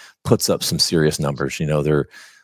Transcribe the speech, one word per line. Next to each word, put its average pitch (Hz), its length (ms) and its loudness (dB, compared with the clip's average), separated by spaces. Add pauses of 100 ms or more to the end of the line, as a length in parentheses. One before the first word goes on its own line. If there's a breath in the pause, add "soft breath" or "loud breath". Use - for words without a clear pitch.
(240 loud breath)
puts - 260 2
up 90 120 -2
some - 160 -2
serious 78 420 2
numbers. 71 400 -4
You 80 60 -4
know, 76 160 0
there, 73 260 2 (360 loud breath)